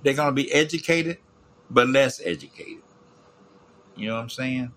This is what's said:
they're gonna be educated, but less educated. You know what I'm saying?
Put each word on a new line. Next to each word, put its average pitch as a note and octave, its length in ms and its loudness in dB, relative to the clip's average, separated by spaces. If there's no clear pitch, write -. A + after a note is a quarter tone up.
they're C#3 120 2
gonna D3 180 0
be C3+ 200 -2
educated, E3 640 0
but B2 180 4
less C3 360 2
educated. - 600 -10
You G#2 120 -8
know A2+ 80 -4
what A2+ 60 -6
I'm A#2+ 80 -12
saying? B2+ 460 -6